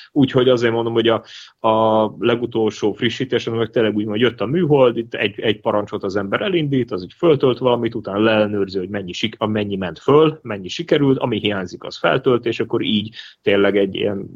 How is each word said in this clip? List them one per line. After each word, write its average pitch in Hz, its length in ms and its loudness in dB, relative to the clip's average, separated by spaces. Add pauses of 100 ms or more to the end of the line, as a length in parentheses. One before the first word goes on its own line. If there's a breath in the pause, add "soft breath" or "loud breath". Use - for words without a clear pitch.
(120 loud breath)
Úgyhogy 131 380 2
azért 120 240 4
mondom, 117 200 -2
hogy 117 140 2
a, 113 160 2 (440 loud breath)
a 110 380 4 (140)
legutolsó 113 720 0
frissítés, 120 580 -2
meg 113 200 -2
tényleg 110 260 0
úgy, 104 100 -2
hogy 107 140 -4
jött 120 220 0
a 101 40 -4
műhold, 139 520 2
itt 117 160 -6
egy, 120 260 -4
egy 110 220 -2
parancsot 104 420 -2
az 95 120 -4
ember 101 260 -2
elindít, 147 500 -2
az 92 120 -6
így 87 140 -16
föltölt 139 400 2
valamit, 117 380 0
utána 101 240 -4
leellenőrzi, 104 580 2
hogy 92 120 -6
mennyi 98 220 -8
sik-, - 340 -6
mennyi 104 300 -2
ment 90 240 -6
föl, 151 420 4
mennyi 101 260 -10
sikerült, 143 500 0
ami 120 220 -2
hiányzik, 98 440 -4
az - 140 -12
feltölt, 123 480 2
és 113 140 -2
akkor 113 220 -2
így 107 340 -2 (260 loud breath)
tényleg 101 360 2
egy 98 180 0
ilyen 98 400 -4